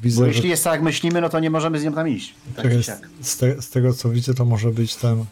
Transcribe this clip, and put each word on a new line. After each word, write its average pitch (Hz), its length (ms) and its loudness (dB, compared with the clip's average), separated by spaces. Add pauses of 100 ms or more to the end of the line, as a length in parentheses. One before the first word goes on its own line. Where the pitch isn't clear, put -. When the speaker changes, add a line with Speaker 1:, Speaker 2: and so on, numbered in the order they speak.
Speaker 1:
widzę, 117 180 2
Speaker 2:
Bo 123 60 6
Speaker 1:
że 117 60 4
Speaker 2:
jeśli 120 160 0
jest 165 160 0
tak, 170 80 2
jak 151 100 0
myślimy, 170 380 0
no 170 80 2
to 160 120 0
nie 160 100 0
możemy 156 300 0
z 147 40 -2
nią 156 80 -2
tam 160 160 -2
iść. 113 260 -6 (220)
Tak - 80 -6
Speaker 1:
Czekaj, 123 140 4
Speaker 2:
czy 117 40 2
Speaker 1:
z, - 40 -2
Speaker 2:
siak. 107 220 -12 (140)
Speaker 1:
z - 140 -6
te-, 127 260 0
z - 80 -14
tego, 127 240 2
co 120 160 -2
widzę, 123 240 0
to 127 100 0
może 117 260 2
być 113 260 -2
ten 113 360 0